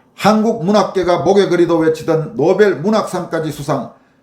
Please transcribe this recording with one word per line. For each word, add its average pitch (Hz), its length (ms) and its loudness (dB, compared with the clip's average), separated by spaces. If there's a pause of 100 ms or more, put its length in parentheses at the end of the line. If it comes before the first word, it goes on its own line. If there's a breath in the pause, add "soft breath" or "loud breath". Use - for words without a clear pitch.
(140)
한국 214 500 0
문학계가 180 580 0
목에 190 260 4
그리도 170 300 2
외치던 160 580 -2
노벨 180 400 2
문학상까지 175 720 -4
수상, 135 440 -6 (280 soft breath)